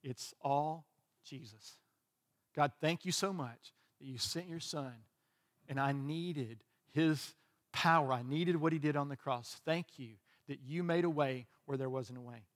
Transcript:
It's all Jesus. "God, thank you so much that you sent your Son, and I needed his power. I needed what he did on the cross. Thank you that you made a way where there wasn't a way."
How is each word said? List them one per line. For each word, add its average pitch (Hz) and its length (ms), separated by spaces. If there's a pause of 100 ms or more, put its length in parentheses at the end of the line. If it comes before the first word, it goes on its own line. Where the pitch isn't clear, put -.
It's - 380
all 147 480 (380)
Jesus. 110 520 (760)
"God, 147 260
thank 165 240
you 180 80
so 196 220
much 123 400 (260)
that 139 60
you 127 140
sent 175 280
your 165 120
Son, 127 440 (640)
and 139 120
I 139 120
needed 139 720 (280)
his 156 420 (380)
power. 156 420
I 120 80
needed 165 340
what 160 160
he 165 60
did 147 180
on 143 140
the 135 80
cross. 123 380 (100)
Thank 165 320
you 113 200 (280)
that 139 140
you 147 240
made 170 200
a 170 60
way 135 380 (180)
where 139 140
there 131 100
wasn't 127 300
a - 20
way." 120 240 (100)